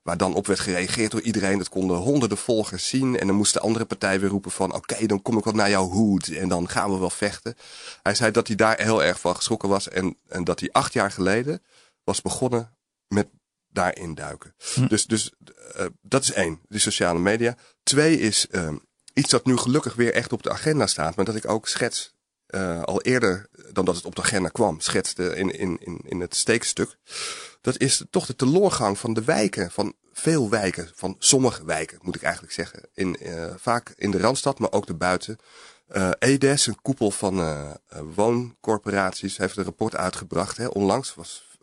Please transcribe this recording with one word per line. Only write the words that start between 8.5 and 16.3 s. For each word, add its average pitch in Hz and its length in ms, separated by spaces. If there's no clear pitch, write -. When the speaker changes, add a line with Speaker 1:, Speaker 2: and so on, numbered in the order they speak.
Speaker 1:
daar 110 260
heel 107 220
erg 90 160
van 87 160
geschrokken - 320
was 98 200
en, 92 280
en 90 160
dat 87 160
hij - 120
acht - 200
jaar 101 180
geleden 117 520
was - 180
begonnen 117 540
met 101 200
daarin 90 460
duiken. 73 400
Speaker 2:
Hm. 131 120
Speaker 1:
Dus, 107 200
dus, 110 260
eh, 92 120
dat 135 200
is - 100